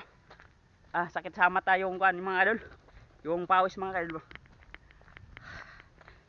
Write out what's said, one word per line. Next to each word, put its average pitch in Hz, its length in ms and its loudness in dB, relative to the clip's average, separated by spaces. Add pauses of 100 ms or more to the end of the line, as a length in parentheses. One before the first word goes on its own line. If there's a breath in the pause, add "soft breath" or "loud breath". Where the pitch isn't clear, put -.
(920)
Ah, 170 160 -2
sakit 170 240 -10
sa 180 160 4
mata 185 260 2
yung 185 220 -2
kuwan, 185 180 2
mga 185 300 -2
idol. 214 140 2 (680)
Yung 170 180 -2
pawis, 185 320 2
mga 190 320 -6
idol. 160 140 -10 (2000 loud breath)